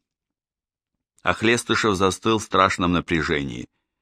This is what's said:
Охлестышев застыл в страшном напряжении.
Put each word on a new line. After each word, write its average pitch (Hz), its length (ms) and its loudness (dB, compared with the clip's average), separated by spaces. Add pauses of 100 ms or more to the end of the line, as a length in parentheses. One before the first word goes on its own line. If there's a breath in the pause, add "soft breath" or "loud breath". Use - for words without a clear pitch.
(1200)
Охлестышев 110 720 0
застыл 98 420 0
в 101 40 -4
страшном 95 500 2
напряжении. 73 760 -2 (340)